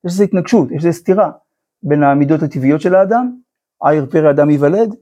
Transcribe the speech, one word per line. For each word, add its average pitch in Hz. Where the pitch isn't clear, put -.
יש 175
איזו 196
התנגשות, 180
יש 151
איזו 170
סתירה 190
בין 147
המידות 143
הטבעיות 143
של 180
האדם, 226
"עיר 147
פרא 156
אדם 147
ייוולד" 175